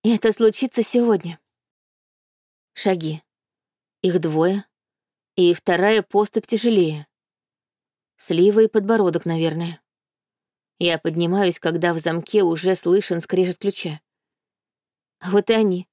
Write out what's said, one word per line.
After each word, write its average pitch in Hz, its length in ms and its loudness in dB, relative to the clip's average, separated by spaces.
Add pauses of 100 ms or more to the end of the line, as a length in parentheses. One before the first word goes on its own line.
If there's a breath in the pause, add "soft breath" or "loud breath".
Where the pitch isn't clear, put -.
это 220 280 2
случится 226 480 0
сегодня. 214 580 0 (1300)
Шаги. 160 480 -4 (800)
Их 180 180 0
двое, 165 460 0 (680)
и 175 200 4
вторая 196 480 2
поступь 208 440 -2
тяжелее. 185 600 0 (1080)
Слива 196 440 2
и 220 80 4
подбородок, 202 560 0
наверное. 165 560 -4 (1000)
Я 170 200 0
поднимаюсь, 170 600 -2
когда 170 360 -2
в 165 60 -4
замке 170 420 -2
уже 175 320 0
слышен 180 480 -2
скрежет 185 340 -2
ключа. 170 420 -8 (1200)
А 185 100 -12
вот 202 180 2
и 226 60 2
они. 190 380 0